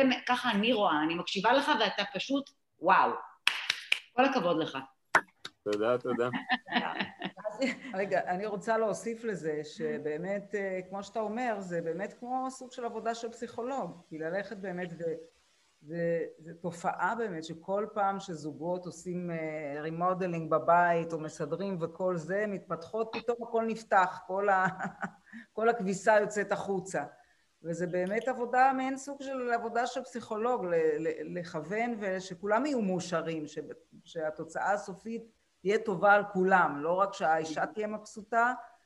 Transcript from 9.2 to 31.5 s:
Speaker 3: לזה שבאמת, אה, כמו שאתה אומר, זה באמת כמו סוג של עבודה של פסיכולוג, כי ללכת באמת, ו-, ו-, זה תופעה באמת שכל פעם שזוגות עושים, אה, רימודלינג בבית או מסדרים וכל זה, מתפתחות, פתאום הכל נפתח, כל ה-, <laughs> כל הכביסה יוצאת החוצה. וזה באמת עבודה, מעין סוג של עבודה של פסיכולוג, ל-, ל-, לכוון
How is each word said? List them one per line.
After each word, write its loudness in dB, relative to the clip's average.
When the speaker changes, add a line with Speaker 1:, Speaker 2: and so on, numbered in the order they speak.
Speaker 3:
לזה -4
שבאמת, -6
אה, -2
כמו -8
שאתה -8
אומר, -2
זה -4
באמת -4
כמו -4
סוג -14
של -8
עבודה -4
של -8
פסיכולוג, -6
כי -10
ללכת -4
באמת, -6
ו-, -6
ו-, 0
זה -16
תופעה -2
באמת -4
שכל -4
פעם 0
שזוגות -6
עושים, -6
אה, -6
רימודלינג 0
בבית 6
או -4
מסדרים -4
וכל -2
זה, -2
מתפתחות, -4
פתאום -4
הכל 0
נפתח, 2
כל 2
ה-, 6
<laughs> -20
כל 2
הכביסה 4
יוצאת 0
החוצה. -2
וזה -4
באמת -2
עבודה, 4
מעין -2
סוג -12
של -4
עבודה 0
של -4
פסיכולוג, -2
ל-, 0
ל-, -4
לכוון -4